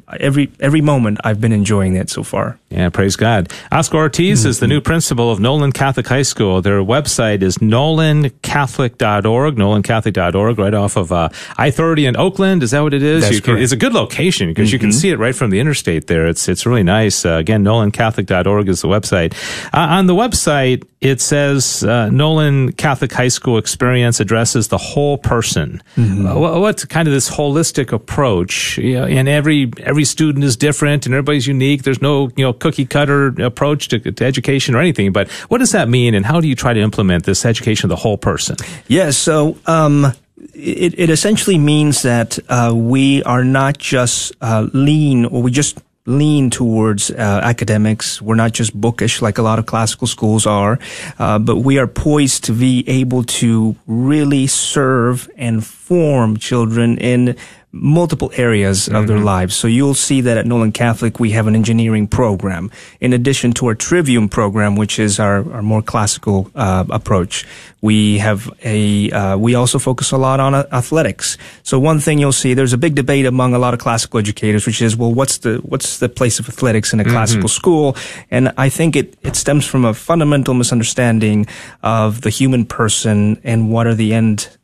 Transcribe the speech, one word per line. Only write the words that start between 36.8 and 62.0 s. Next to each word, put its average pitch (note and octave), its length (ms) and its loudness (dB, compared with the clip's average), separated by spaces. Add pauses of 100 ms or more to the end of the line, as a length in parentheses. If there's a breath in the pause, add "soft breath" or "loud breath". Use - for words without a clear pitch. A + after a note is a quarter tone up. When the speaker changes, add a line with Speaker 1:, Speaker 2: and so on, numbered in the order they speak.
Speaker 2:
implement G2 440 0
this G2 200 0
education A2 420 0
of F#2 40 2
the - 100 -2
whole G#2+ 160 0
person? - 380 -4 (320 loud breath)
Speaker 1:
Yeah, F#3+ 240 2
so, D#3 460 0 (100)
um, D3 460 4 (420)
it, - 420 -2
it E3+ 140 2
essentially G3+ 480 2
means D3 440 2
that, A#2 360 0 (100)
uh, A#2+ 260 2
we C3+ 500 2
are B2 180 0
not C3+ 360 0
just, - 600 -2
uh, A2 320 0
lean, C#3 520 2
or B2 180 -2
we B2+ 80 2
just C#3 300 -2 (240)
lean C#3+ 460 2
towards, A2 600 0
uh, G2+ 320 -2
academics. G#2+ 760 -2
We're A2 140 -2
not A2+ 180 2
just A2+ 220 -4
bookish A2+ 480 -2
like G#2+ 160 -2
a A2+ 40 0
lot A2 180 0
of A2 60 -4
classical A2+ 420 -4
schools A2 380 0
are, G#2 340 0 (400 loud breath)
uh, G#2+ 180 0
but A#2 200 0
we C3+ 200 2
are C3 80 2
poised D3 580 0
to - 80 -2
be B2 360 2
able C3 340 0 (180)
to A2 360 2 (100)
really C#3 640 0
serve B2+ 880 0
and A2+ 280 -2
form C#3 720 0
children A#2 600 0
in B2 380 0 (380 loud breath)
multiple D#3+ 640 0
areas G2+ 520 0
of G#2+ 180 0
their G#2+ 100 2
Speaker 2:
Mm-hmm. G#2 80 2
Speaker 1:
lives. F#2 320 0
So - 100 -2
you'll C3+ 280 2
see C3+ 280 0
that A#2+ 140 2
at G#2+ 80 -2
Nolan A#2 280 0
Catholic, A#2 460 -2
we A#2 120 0
have G#2+ 160 0
an A2 80 2
engineering A2+ 520 2